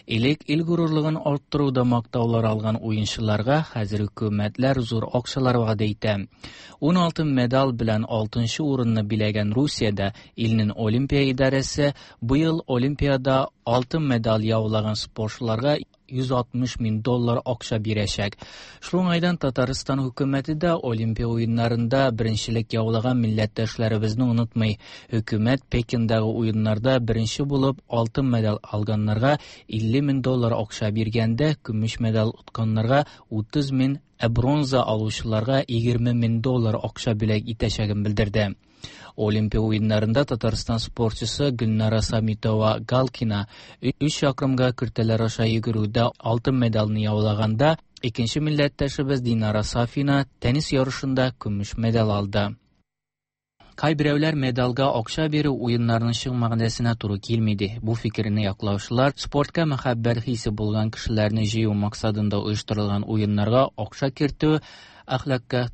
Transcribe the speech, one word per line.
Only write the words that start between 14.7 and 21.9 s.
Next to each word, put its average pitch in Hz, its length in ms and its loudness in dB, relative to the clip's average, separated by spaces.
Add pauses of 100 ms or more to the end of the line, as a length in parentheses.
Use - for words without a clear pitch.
спортчыларга 113 840 -2 (280)
йөз 127 240 -6
алтмыш 123 480 -2
мең 110 240 0
доллар 120 420 0
акча 120 380 -4
бирәчәк. 104 540 -2 (440)
Шул - 200 -2
уңайдан 175 420 0
Татарстан 131 640 -2
хөкүмәте 139 500 -2
дә 165 240 0
Олимпия 113 480 -2
уеннарында 117 840 2